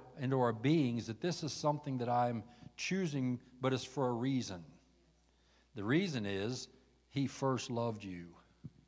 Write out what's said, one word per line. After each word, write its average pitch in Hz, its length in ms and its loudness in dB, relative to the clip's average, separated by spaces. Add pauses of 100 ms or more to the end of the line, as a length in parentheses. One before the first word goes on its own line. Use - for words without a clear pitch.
(180)
into 135 220 2
our 117 140 6
beings 120 520 4
that 113 160 -6
this 170 220 -2
is 143 100 -4
something 147 460 0
that 120 100 -2
I'm 120 340 2 (320)
choosing, 143 640 0 (220)
but 131 120 2
it's 127 100 0
for 135 240 -2
a 123 60 2
reason. 117 520 -2 (1120)
The 101 80 -4
reason 139 420 2
is 101 420 -2 (420)
he 135 180 0
first 131 420 -2
loved 117 340 -2
you, 87 320 -10 (520)